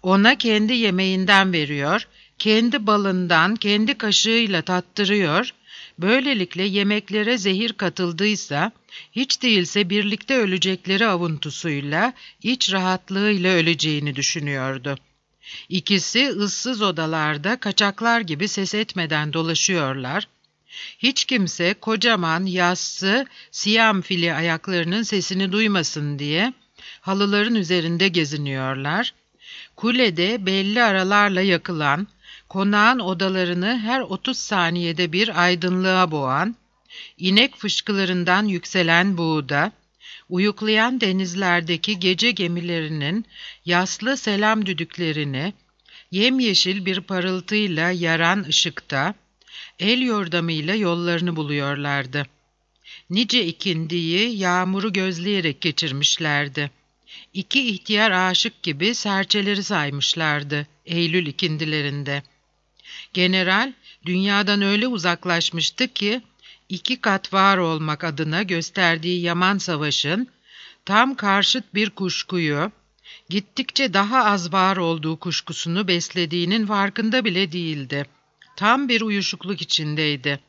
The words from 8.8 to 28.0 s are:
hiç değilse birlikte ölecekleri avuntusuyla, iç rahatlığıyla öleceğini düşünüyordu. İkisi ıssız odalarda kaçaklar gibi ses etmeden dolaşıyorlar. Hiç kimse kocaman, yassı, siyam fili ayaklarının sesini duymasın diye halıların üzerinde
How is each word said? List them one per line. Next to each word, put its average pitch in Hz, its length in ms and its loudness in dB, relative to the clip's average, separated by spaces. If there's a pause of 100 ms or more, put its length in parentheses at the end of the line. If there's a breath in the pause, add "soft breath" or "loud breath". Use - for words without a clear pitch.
hiç 254 300 -2
değilse 202 480 2
birlikte 208 480 0
ölecekleri 190 720 0
avuntusuyla, 160 1040 -2 (300 loud breath)
iç 240 300 0
rahatlığıyla 190 800 0
öleceğini 156 640 0
düşünüyordu. 135 840 -4 (720 loud breath)
İkisi 196 580 0
ıssız 208 540 -4
odalarda 160 760 -2
kaçaklar 220 680 0
gibi 165 260 -4
ses 196 260 -4
etmeden 160 600 -2
dolaşıyorlar. 160 960 -2 (720 loud breath)
Hiç - 260 0
kimse 190 480 0
kocaman, 190 720 0
yassı, 185 800 0 (260 loud breath)
siyam 214 500 4
fili 170 320 0
ayaklarının 170 720 -2
sesini 190 480 -2
duymasın 165 680 0
diye 165 340 -2 (480 loud breath)
halıların 202 540 0
üzerinde 170 520 2